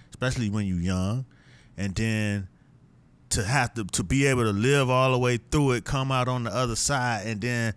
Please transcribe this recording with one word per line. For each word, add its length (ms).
especially 400
when 160
you 100
young. 500
And 180
then 520
to 140
have 320
to, 100
to 180
be 220
able 180
to 80
live 380
all 220
the 80
way 180
through 360
it, 120
come 260
out 160
on 160
the 100
other 220
side, 520
and 140
then 360